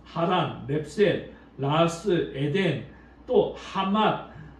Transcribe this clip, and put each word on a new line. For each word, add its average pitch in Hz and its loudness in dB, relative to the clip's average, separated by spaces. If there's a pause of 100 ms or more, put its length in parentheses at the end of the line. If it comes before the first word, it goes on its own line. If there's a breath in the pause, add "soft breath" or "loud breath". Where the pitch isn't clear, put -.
하란, 156 -2
렙셋, 156 0 (280 loud breath)
라스, 165 2
에덴, 147 0 (400 loud breath)
또 - 2
하맛, 196 -2 (300 loud breath)